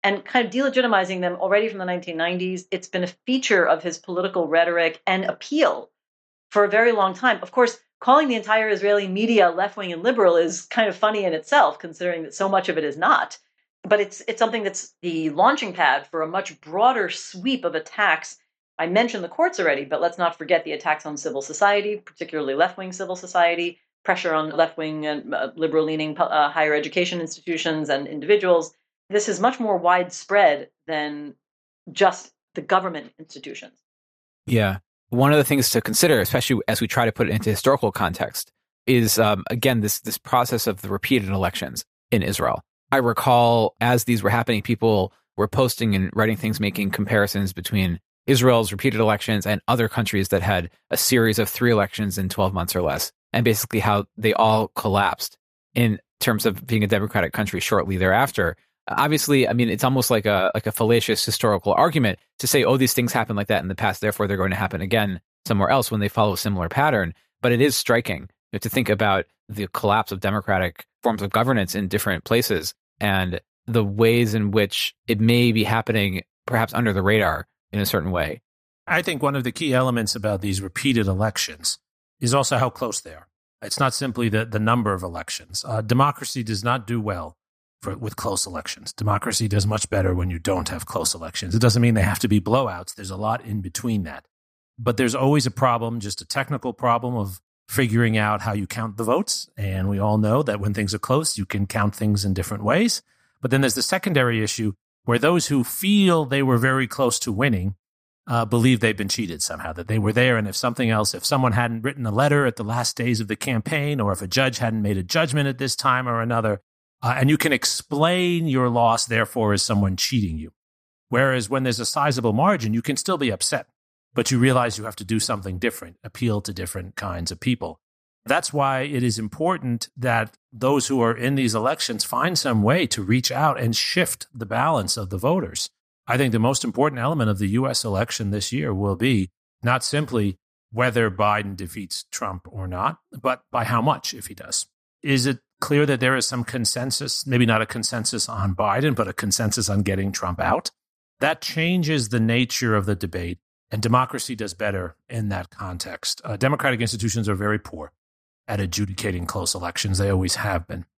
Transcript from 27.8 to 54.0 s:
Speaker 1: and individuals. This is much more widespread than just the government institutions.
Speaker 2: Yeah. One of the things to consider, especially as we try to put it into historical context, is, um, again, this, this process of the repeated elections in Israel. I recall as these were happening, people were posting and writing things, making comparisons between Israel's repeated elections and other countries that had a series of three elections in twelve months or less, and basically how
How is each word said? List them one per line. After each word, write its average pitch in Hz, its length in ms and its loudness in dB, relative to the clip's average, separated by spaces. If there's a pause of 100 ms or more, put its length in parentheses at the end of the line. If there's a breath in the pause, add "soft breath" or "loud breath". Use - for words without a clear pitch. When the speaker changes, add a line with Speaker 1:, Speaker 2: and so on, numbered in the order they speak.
Speaker 1:
and 139 160 0
individuals. 165 680 2 (380)
This 208 180 0
is 185 100 -2
much 247 220 0
more 214 160 0
widespread 180 960 2 (160)
than 147 480 -6 (580)
just - 400 2 (220)
the 160 80 -10
government 180 560 -2
institutions. 143 600 -18 (680)
Speaker 2:
Yeah. 104 320 2 (320)
One 135 220 6
of 151 60 6
the 143 60 6
things 139 260 2
to 113 120 2
consider, 120 380 4
especially 120 480 0
as 110 120 0
we 113 60 -2
try 120 180 2
to 113 80 0
put - 160 0
it - 40 0
into 107 180 0
historical 113 420 2
context, - 580 -4 (360)
is, 120 320 4
um, 104 320 2
again, 127 300 2
this, 104 200 -2
this - 160 -8
process 120 500 0
of 98 140 -2
the - 80 -12
repeated 101 400 0
elections 92 560 -4 (260)
in 107 120 2
Israel. 64 400 0 (300)
I 139 60 4
recall 120 840 4
as 120 240 2
these 113 180 0
were 98 80 2
happening, 113 320 0
people 107 500 2 (240)
were 101 120 0
posting 120 460 0
and 95 200 0
writing 110 240 2
things, 107 220 -4
making 101 320 -2
comparisons 101 600 0
between 90 480 -2 (260)
Israel's 120 440 4
repeated 107 300 -2
elections 107 460 2
and 104 200 0
other 117 220 2
countries 101 400 0
that 95 140 2
had 90 280 0 (200)
a - 60 -2
series 113 440 4
of 104 80 0
three 120 240 2
elections 101 460 0
in 95 100 -2
twelve 95 240 0
months 90 240 -2
or 90 60 0
less, 73 280 -2 (220)
and 117 120 2
basically 110 360 0
how 104 240 0 (120)